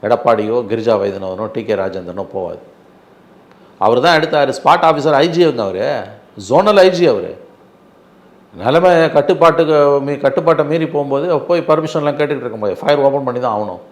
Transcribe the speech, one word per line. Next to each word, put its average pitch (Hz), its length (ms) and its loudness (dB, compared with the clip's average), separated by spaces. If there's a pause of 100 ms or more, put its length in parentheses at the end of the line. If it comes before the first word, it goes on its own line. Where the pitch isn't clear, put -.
எடப்பாடியோ, 110 540 2
கிரிஜா 113 460 0
வைத்தியநாதனோ, 95 520 -6
டி 113 120 -8
கே 110 80 -2
ராஜேந்திரனோ 95 520 -6 (100)
போவாது. 85 220 -8 (1200)
அவர் 113 220 2
தான் 160 200 2
எடுத்தாரு. 147 340 0 (100)
ஸ்பாட் 170 260 4
ஆஃபீஸர் 147 220 0
ஐ 147 180 2
ஜி 170 140 2
அவங்க 127 200 0
அவரு, 101 400 -4 (460)
ஜோனல் 196 280 4
ஐ 185 120 8
ஜி 175 180 2
அவரு. 101 300 -2 (1200)
நிலைமை 160 540 2
கட்டுப்பாட்டுக்கு 160 600 2
மீ-, 143 460 2
கட்டுப்பாட்டை 143 460 0
மீறி 160 220 -2
போகும்போது 143 520 -2
போய் 170 200 -2
பர்மிஷன்லாம் 156 580 -2
கேட்டுக்கிட்டு 147 260 -4
இருக்க 113 140 -10
முடியாது, 101 240 -6
ஃபயர் 147 180 0
ஓப்பன் 139 240 0
பண்ணி 123 160 -4
தான் 113 220 -4
ஆகணும். 92 180 -10 (120)